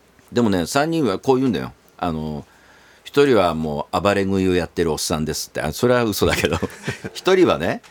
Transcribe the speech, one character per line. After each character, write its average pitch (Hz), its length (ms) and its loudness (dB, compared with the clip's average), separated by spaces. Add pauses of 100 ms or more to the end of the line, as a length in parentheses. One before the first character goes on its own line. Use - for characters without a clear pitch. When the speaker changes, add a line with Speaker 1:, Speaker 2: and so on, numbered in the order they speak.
(320)
Speaker 1:
で 117 100 0
も 113 80 4
ね、 90 160 2
三 151 240 0
人 165 160 0
は 95 140 0
こ 135 140 2
う - 20 6
言 131 100 0
う 127 40 2
ん - 20 0
だ 78 80 -2
よ。 64 140 -8 (240)
あ 87 140 -2
の、 78 340 -8 (580)
「一 143 220 2
人 123 120 4
は 87 160 2
も 78 400 -4
う 87 80 -2
暴 101 120 2
れ 98 100 0
食 95 180 0
い 95 80 2
を 90 60 2
や 85 100 0
っ - 40 -20
て 87 140 -2
る 82 80 0
お 76 40 0
っ - 20 -8
さ 80 200 -4
ん 78 80 -2
で 76 80 -4
す」 - 160 -8
っ - 20 -20
て。 62 100 -6
あ、 76 100 -2
そ - 160 -2
れ 123 60 4
は 123 100 2
嘘 104 220 0
だ 78 100 2
け - 120 0
ど。 76 100 0 (260)
Speaker 2:
<laughs> - 300 -10
Speaker 1:
一 190 220 2
人 180 100 6
は 85 120 2
ね、 95 340 -4